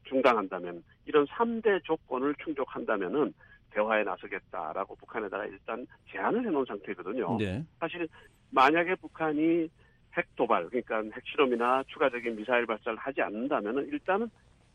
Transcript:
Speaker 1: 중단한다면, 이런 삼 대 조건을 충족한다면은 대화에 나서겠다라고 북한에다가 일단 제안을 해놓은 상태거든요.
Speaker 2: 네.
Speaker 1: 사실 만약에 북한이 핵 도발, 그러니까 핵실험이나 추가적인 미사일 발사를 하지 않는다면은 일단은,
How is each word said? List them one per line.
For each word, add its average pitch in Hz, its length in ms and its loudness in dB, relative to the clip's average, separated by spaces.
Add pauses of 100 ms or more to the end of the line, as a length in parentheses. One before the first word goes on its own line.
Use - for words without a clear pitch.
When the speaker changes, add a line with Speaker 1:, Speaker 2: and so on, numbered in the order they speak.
Speaker 1:
중단한다면, 95 800 2 (220)
이런 143 240 4
삼 233 320 -2
대 202 220 2
조건을 143 600 -2
충족한다면은 123 920 -2 (380)
대화에 107 320 2
나서겠다라고 92 920 -6
북한에다가 104 500 -6
일단 110 400 -10 (260)
제안을 147 340 -2
해놓은 147 220 0
상태거든요. 101 680 -4
Speaker 2:
네. 107 280 -2 (140)
Speaker 1:
사실 170 280 -4 (420)
만약에 160 460 6
북한이 160 760 0 (480)
핵 - 180 -4
도발, 107 340 2
그러니까 113 340 -2 (120)
핵실험이나 127 720 2
추가적인 120 480 -2
미사일 120 300 2
발사를 110 320 -4
하지 139 240 -4
않는다면은 110 680 -2
일단은, 202 420 -2 (460)